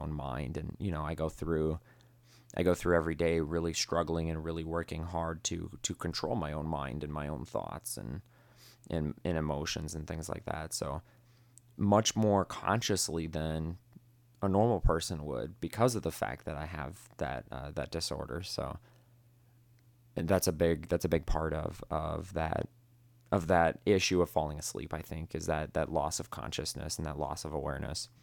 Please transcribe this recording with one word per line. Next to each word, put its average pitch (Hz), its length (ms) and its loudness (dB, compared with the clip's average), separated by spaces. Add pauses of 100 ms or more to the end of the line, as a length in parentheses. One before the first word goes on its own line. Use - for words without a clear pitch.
own 78 120 -4
mind. 67 440 -4
And, 76 220 -6
you 95 140 -2
know, 76 100 -2
I 78 120 -4
go 80 140 0
through, 78 500 0 (800)
I 87 80 2
go 87 100 6
through 87 220 4
every 82 180 2
day 82 260 4
really 82 320 0
struggling 82 580 0
and 80 140 -4
really 82 200 -4
working 82 400 -2
hard 82 400 -4
to, 82 380 -6
to 92 120 -4
control 85 400 -2
my 76 180 -2
own 76 140 -2
mind 71 380 -4
and 73 80 -6
my 73 160 -4
own 71 160 -6
thoughts - 520 -8
and, 58 240 -8 (720)
and, 76 240 0 (100)
and 85 140 2
emotions 76 560 -2
and 76 120 -6
things 80 220 -6
like - 180 -6
that. 78 280 -4
So 71 280 -4 (720)
much 101 400 6
more 101 280 6
consciously 90 800 0
than 80 520 -2 (640)
a 101 80 2
normal 101 300 6
person 82 460 4
would, 71 340 -4
because 113 360 2
of 101 80 -2
the 82 100 0
fact 60 320 -4
that 78 100 -6
I 76 120 -6
have 80 500 -8
that, 65 340 -4
uh, 65 220 -8
that 71 180 -4
disorder. 71 520 -4
So, 69 360 -6 (1400)
and 82 140 -2
that's 92 180 4
a 92 60 4
big, 82 360 2
that's 85 180 2
a - 20 2
big 80 160 2
part 78 300 2
of, 78 360 -4
of 80 440 -4
that, 80 340 0 (640)
of 85 140 2
that 82 400 6
issue 92 340 6
of 85 80 6
falling 76 300 -2
asleep, - 340 -6
I 78 80 -4
think, 80 340 -8
is 82 120 -4
that, 78 260 0
that 80 180 0
loss 78 300 0
of - 100 -8
consciousness - 680 -6
and 80 80 -4
that 71 120 -4
loss 73 280 -4
of 78 80 -6
awareness. 71 560 -4 (120)